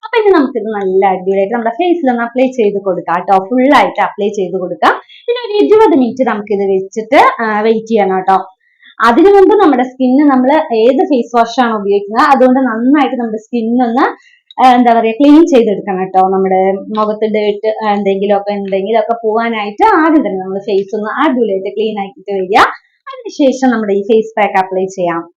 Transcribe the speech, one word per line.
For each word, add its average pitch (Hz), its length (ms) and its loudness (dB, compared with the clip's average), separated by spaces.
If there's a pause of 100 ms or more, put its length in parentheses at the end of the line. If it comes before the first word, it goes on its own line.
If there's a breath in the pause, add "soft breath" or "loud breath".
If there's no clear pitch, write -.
അപ്പൊ 440 160 -8
ഇനി 415 180 2
നമുക്കിത് 247 300 -2 (100)
നല്ല 190 240 -2 (120)
അടിപൊളിയായിട്ട് 196 420 -2
നമ്മുടെ 233 240 -4
ഫേസിൽ 339 340 0
ഒന്ന് 233 140 -4
അപ്ലൈ 254 200 0 (100)
ചെയ്ത് 202 300 0
കൊടുക്കാം 175 400 -2
ട്ടോ. 196 80 4 (140)
ഫുൾ 254 200 2 (100)
ആയിട്ട് 190 280 0
അപ്ലൈ - 220 -4 (100)
ചെയ്ത് 180 240 -4
കൊടുക്കാം. 180 320 -2 (320 loud breath)
പിന്നെ 480 180 -4
ഒരു 403 160 -10
ഇരുപത് 415 400 4
മിനിറ്റ് 247 300 -2
നമുക്കിത് 208 420 -4
വെച്ചിട്ട്, 214 480 -2 (220)
ആ, - 20 -4 (220)
വെയിറ്റ് 220 240 -2
ചെയ്യണം 190 380 0
ട്ടോ. 190 80 2 (720 soft breath)
അതിനു 320 260 4
മുമ്പ് 392 260 6
നമ്മുടെ 262 300 2
സ്കിന്ന് 262 400 2
നമ്മൾ 254 200 2 (300)
ഏത് 254 200 2 (100)
ഫേസ് 240 260 -2
വാഷ് 233 280 0
ആണ് 226 160 -2
ഉപയോഗിക്കുന്നത്, 202 520 0
അതുകൊണ്ട് 254 260 4 (120)
നന്നായിട്ട് 247 500 0
നമ്മുടെ 220 240 -6
സ്കിന്നൊന്ന്, 240 600 0 (540 soft breath)
ആ, 247 40 4 (120)
എന്താ 240 200 4
പറയാ, 226 220 0
ക്ലീൻ 294 220 8 (120)
ചെയ്തെടുക്കണം 190 600 0
ട്ടോ. 185 80 4 (120)
നമ്മുടെ 190 280 2 (360)
മുഖത്ത് 214 380 -2
ഡേർട്ട്, 208 360 -2 (120)
ആ, 208 140 0
എന്തെങ്കിലുമൊക്കെ 202 600 -2
ഉണ്ടെങ്കിലൊക്കെ 202 640 -2
പോവാനായിട്ട് 220 600 -4 (180)
ആദ്യം 311 240 2
തന്നെ 190 180 -4
നമ്മൾ 190 160 -6 (100)
ഫേസ് 196 280 -2
ഒന്ന് 214 140 -6 (100)
അടിപൊളിയായിട്ട് 214 560 -2
ക്ലീൻ 214 260 -4
ആക്കിയിട്ട് 190 340 -12
വരിക. 185 200 -2 (520 loud breath)
അതിനുശേഷം 294 640 -2
നമ്മുടെ 214 260 -2
ഈ - 80 -6
ഫേസ് 220 300 0
പാക്ക് 202 240 -2
അപ്ലൈ 190 220 -4 (120)
ചെയ്യാം. 170 260 -4 (160)